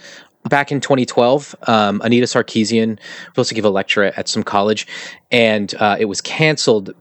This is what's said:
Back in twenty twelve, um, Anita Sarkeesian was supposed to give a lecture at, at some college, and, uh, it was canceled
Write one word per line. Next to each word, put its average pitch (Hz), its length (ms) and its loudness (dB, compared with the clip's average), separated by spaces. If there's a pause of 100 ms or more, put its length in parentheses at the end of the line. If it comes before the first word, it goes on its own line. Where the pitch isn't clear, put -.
(480)
Back 143 240 0
in 143 80 0
twenty 127 260 0
twelve, 127 480 2 (100)
um, 104 420 2
Anita 120 200 4
Sarkeesian 113 640 0
was - 340 -14
supposed - 240 -2
to 110 60 -8
give 107 100 -2
a 104 40 6
lecture 98 340 0
at, - 140 -2
at 98 120 -6
some 107 140 -4
college, 104 440 0 (420)
and, 110 460 2
uh, 104 240 2
it 110 60 2
was 98 160 -6
canceled 139 800 0